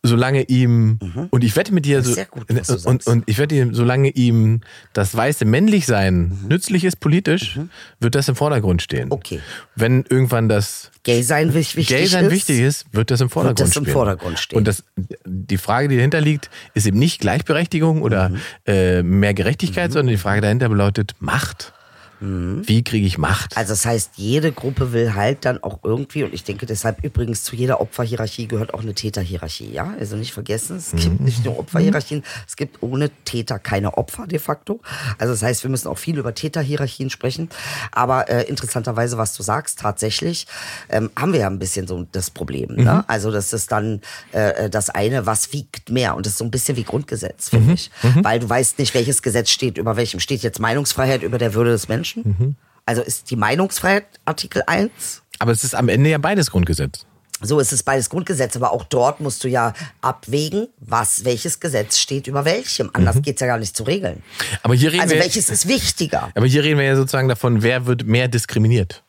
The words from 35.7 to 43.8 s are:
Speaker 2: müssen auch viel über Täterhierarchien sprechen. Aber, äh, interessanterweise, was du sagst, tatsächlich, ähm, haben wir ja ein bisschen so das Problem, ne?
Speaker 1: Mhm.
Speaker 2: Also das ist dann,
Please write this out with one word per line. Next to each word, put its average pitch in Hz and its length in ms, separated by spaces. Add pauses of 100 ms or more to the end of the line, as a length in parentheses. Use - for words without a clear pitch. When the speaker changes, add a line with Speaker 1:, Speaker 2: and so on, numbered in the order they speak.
Speaker 2:
müssen 131 180
auch - 100
viel 160 180
über 123 180
Täterhierarchien 143 760
sprechen. 143 400 (400)
Aber, 127 400
äh, 120 140
interessanterweise, 120 760
was 110 160
du - 80
sagst, 107 380
tatsächlich, 110 680 (440)
ähm, 110 260
haben 165 160
wir 156 80
ja 101 80
ein 95 100
bisschen 92 300
so 90 240
das 92 180
Problem, 69 460
ne? 120 180
Speaker 1:
Mhm. 185 140
Speaker 2:
Also 110 240
das 101 200
ist - 200
dann, 107 280 (320)